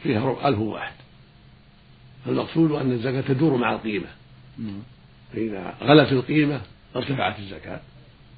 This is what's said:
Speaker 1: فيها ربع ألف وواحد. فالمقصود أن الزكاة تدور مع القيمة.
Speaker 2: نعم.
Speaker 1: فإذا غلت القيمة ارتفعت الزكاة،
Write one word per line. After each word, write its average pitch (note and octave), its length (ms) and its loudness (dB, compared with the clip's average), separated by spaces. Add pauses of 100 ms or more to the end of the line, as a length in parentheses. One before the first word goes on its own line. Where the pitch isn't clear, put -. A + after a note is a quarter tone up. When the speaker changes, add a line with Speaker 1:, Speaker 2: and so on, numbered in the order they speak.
Speaker 1:
فيها C3+ 260 0
ربع C3 200 0
ألف A#2 100 2
وواحد. G#2 360 -6 (1300)
فالمقصود C3 460 2
أن C3 220 0
الزكاة B2+ 280 -2
تدور C#3 360 2
مع A#2 160 2
القيمة. G#2+ 360 -4 (500)
Speaker 2:
نعم. G#2 240 -10 (500)
Speaker 1:
فإذا G2+ 500 -6
غلت C#3 300 8
القيمة C#3+ 480 0 (360)
ارتفعت A2 420 -4
الزكاة، F#2+ 420 -14 (580)